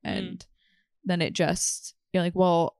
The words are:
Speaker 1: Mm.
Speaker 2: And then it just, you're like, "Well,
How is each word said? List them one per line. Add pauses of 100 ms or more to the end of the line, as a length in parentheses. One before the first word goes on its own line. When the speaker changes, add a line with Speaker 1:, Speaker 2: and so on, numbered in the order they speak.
Speaker 1:
Mm.
Speaker 2:
And (580)
then
it
just, (180)
you're
like,
"Well,